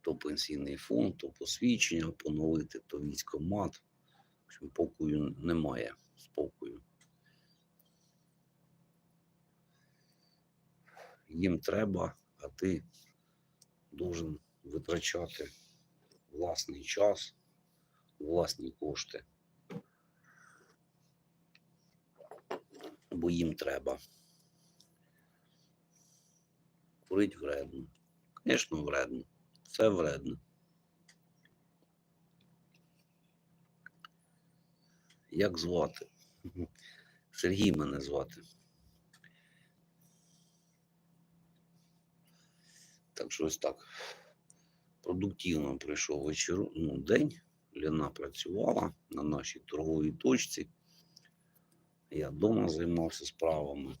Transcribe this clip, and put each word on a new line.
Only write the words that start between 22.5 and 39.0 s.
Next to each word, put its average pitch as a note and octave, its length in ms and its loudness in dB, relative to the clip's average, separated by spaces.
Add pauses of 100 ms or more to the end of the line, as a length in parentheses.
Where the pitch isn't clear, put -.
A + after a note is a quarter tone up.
Бо E2+ 180 2
їм E2+ 260 4
треба. C2+ 440 -2 (3000)
Курить F#2+ 300 4
вредно. C#2+ 500 -4 (580)
Звісно, - 380 2
вредно. - 400 -2 (400)
Все - 260 4
вредно. C#2+ 500 0 (4000)
Як F2+ 260 4
звати? E2 500 0 (1200)
Сергій G2 400 4
мене C#2+ 280 0
звати. C#2 420 -4 (4000)